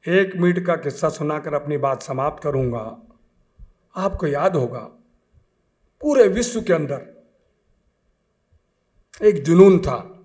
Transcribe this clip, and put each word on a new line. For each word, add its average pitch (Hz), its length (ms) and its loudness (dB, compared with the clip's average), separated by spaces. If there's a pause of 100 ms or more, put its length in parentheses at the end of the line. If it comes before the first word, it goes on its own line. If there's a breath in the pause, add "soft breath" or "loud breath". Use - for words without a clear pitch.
एक 190 300 0
मिनट 175 300 0
का 170 120 0
किस्सा 147 320 -4
सुनाकर 151 440 -6
अपनी 143 240 -4
बात 135 260 -2
समाप्त 143 400 -6
करूंगा। 131 380 -4 (1120)
आपको 185 320 -4
याद 156 280 -2
होगा, 123 240 -4 (1200)
पूरे 269 280 4
विश्व 220 320 -4
के 175 120 0
अंदर 143 380 -4 (2000)
एक 185 220 2
जुनून 180 360 8
था 131 180 -4 (260)